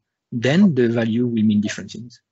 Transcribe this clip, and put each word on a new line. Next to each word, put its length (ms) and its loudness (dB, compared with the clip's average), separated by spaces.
then 420 2
the 140 2
value 380 -2
will 160 -2
mean 180 2
different 300 -6
things. 300 -18